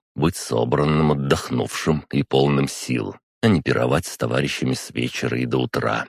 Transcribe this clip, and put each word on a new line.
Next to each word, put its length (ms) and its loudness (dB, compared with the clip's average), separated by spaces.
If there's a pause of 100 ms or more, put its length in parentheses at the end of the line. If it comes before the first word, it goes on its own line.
(160)
быть 200 0
собранным, 760 2
отдохнувшим 1000 -2
и 140 0
полным 420 2
сил, 480 -6 (260)
а 60 2
не 160 6
пировать 440 0
с 100 -12
товарищами 580 -2
с 160 -8
вечера 480 -4
и 80 -2
до 120 0
утра. 500 -2